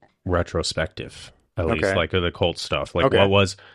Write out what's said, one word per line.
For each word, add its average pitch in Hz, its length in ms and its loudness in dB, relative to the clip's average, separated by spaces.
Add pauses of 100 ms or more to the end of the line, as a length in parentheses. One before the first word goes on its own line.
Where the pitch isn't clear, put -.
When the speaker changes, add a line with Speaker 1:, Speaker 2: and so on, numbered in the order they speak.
(240)
Speaker 1:
retrospective, - 1080 -4 (240)
at 85 100 -2
least, 82 180 0
Speaker 2:
Okay. 95 120 2
Speaker 1:
like, 85 160 0
of 92 100 0
the 85 80 0
Colt 87 280 -2
stuff. - 360 -4
Like, 87 120 2
Speaker 2:
Okay. 95 120 2
Speaker 1:
what 98 120 6
was, 98 260 2 (180)